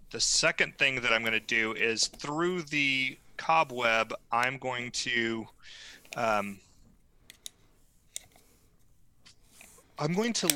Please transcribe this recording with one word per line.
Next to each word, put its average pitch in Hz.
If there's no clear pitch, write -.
the 117
second -
thing 135
that 120
I'm 113
gonna 113
do 113
is 113
through 170
the 139
cobweb, 123
I'm 127
going 123
to, 113
um, 104
I'm 151
going 226
to -